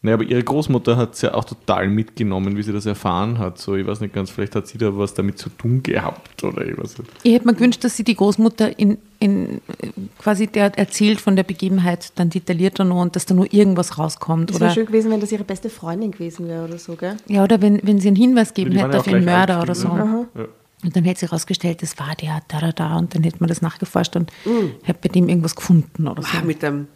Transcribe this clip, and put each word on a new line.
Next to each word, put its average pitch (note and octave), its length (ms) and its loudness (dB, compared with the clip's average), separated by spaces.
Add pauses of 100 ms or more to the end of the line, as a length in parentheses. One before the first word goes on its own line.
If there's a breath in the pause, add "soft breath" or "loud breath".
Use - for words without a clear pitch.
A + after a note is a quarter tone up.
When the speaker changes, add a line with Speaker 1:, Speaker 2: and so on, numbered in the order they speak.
Speaker 1:
Naja, A2+ 120 2
aber G#2+ 80 0
ihre B2 180 0
Großmutter B2 560 0
hat's A#2 240 -2
ja - 140 0
auch G#2+ 80 -2
total F#2+ 440 -2
mitgenommen, G2+ 720 -2
wie G#2 60 -4
sie G#2 100 -6
das G#2 140 -4
erfahren G2+ 500 -2
hat. F#2 220 -6
So, G2 160 -4
ich F#2+ 100 -2
weiß G#2 160 -6
nicht G2+ 140 -8
ganz, G2 160 -6
vielleicht - 240 -6
hat G2+ 100 -4
sie - 140 -16
da G2+ 180 0
was G2+ 160 -2
damit G2 240 -2
zu - 120 -12
tun B2+ 340 -2
gehabt - 600 -6
oder - 220 -6
ich - 100 -8
weiß - 220 -12
nicht. - 140 -16 (100)
Speaker 2:
Ich A#3 140 4
hätte A#3 100 2
mir A#3 80 6
gewünscht, A#3+ 300 2
dass B3 140 -2
sie A3 60 -4
die G#3+ 120 2
Großmutter G#3+ 640 2
in, G#3 180 2 (220)
in, G3 380 0 (220)
äh, - 100 -10 (280)
quasi G#3 300 0
der G#3 160 0
hat G3+ 160 2
erzählt G#3 420 2
von G3 140 2
der F#3+ 80 4
Begebenheit, F3+ 720 -2
dann F3 160 0
detailliert F#3 480 -2
er G3 60 4
noch F3+ 140 2
und F3 160 0
dass F3 120 -4
da F#3 80 2
nur F#3 180 2
irgendwas G3 460 2
rauskommt, E3 500 -2
Speaker 3:
Es F#3 60 -4
Speaker 2:
oder? E3+ 100 2
Speaker 3:
wäre F3 80 4
schön A3 140 0
gewesen, A3 240 2
wenn A3 80 0
das G#3 120 -4
ihre G#3 120 -4
beste F#3+ 260 -8
Freundin G3 400 -6
gewesen E3+ 380 -10
wäre E3 180 -8
oder E3+ 140 -12
so, E3+ 160 -14
gell? F#3 220 -8 (100)
Speaker 2:
Ja, G3+ 160 4
oder G3 180 4
wenn, G#3 220 4
wenn G3+ 160 4
sie F#3+ 80 2
einen G3 100 6
Hinweis A#3+ 380 4
gegeben F#3 200 0
Speaker 1:
Ja, - 20 4
die G3+ 40 2
waren C3+ 120 0
Speaker 2:
hätte - 40 4
Speaker 1:
ja - 40 4
Speaker 2:
auf - 60 -2
Speaker 1:
auch G3 40 0
Speaker 2:
den F#3 100 4
Speaker 1:
gleich F3 160 4
Speaker 2:
Mörder F#3 200 4
Speaker 1:
alt, E3+ 80 0
Speaker 2:
oder F3 100 -2
so. F#3 140 -2
Speaker 1:
stimmt, F#3+ 120 0
Speaker 3:
Aha. A3 240 0 (140)
Speaker 1:
ja. A2+ 60 -6 (380)
Speaker 2:
Und E3+ 120 -2
dann F3+ 80 4
hätte F3+ 160 0
sie F3+ 80 -4
rausgestellt, E3+ 560 -4
das - 160 -10
war C#3+ 200 -6
der, D#3 280 -6
da, D3+ 120 -6
da, E3 120 0
da, D#3+ 260 -2
und E3+ 160 -2
dann D#3+ 80 0
hätte E3 180 0
man E3+ 100 0
das E3 120 -2
nachgeforscht - 540 -2
und E3+ 160 -2 (140 loud breath)
Speaker 4:
Mhm. G#3 260 0 (100)
Speaker 2:
hätte - 220 -4
bei F3+ 100 0
dem F3+ 160 4
irgendwas E3 260 0
gefunden D#3+ 520 2
oder - 160 -8
so. - 120 -8
Speaker 4:
Ah, E3 80 -4
mit D#3+ 200 -4
dem C#3+ 320 -4